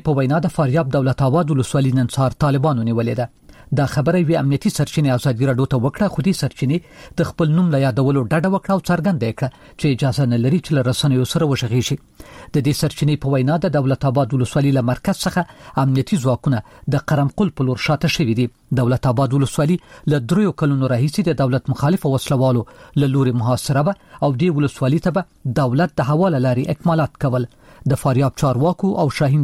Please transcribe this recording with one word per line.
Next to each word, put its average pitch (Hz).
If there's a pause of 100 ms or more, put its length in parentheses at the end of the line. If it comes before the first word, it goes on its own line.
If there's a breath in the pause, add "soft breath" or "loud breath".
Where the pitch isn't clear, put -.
په 160
وینا، 139
د -
فاریاب 143
دولت 135
آباد 156
ولسوالي 135 (100)
نن 120
سهار 131
طالبانو 135
نیولې 117
ده. 117 (480 loud breath)
دا 143
خبره 165
یوې 160
امنیتي 139
سرچینې 143
ازادي 123
راډیو 127
ته 135
وکړه، 147
خو -
دې 185
سرچینې 143 (400 loud breath)
د 170
خپل 165
نوم 180
له 139
یادولو 135
ډډه 156
وکړه 196
او 180
څرګنده 175
یې -
کړه 135 (300 loud breath)
چې -
اجازه 131
نه 120
لري 151
چې -
له 131
رسنیو 127
سره 165
وغږیږي. 123 (560 loud breath)
د 151
دې 143
سرچینې 151
په 135
وینا، 135
د 165
دولت 135
آباد 131
ولسوالي 139
له 131
مرکز 156 (100)
څخه 185 (440 loud breath)
امنیتي 135
ځواکونه 127 (360 loud breath)
د - (180)
قرم 139
قل 196
په 131
لور 123
شاته 151
شوي 113
دي. 120 (340)
دولت 123
آباد 127
ولسوالي 143 (320 loud breath)
له 147 (160)
دریو 196
کلونو 135
راهیسې 147 (100)
د 131
دولت 131
مخالفو 147
وسلوالو 127 (360 loud breath)
له 139
لوري 127
محاصره 127
وه 190 (300 loud breath)
او 143
دې 165
ولسوالي 143
ته 156
به 190 (420)
دولت 135
د 135
هوا 175
له 143
لارې 127
اکمالات 160
کول. 123 (380 loud breath)
د 135
فاریاب 135
چارواکو 160
او 151 (100)
شاهین 147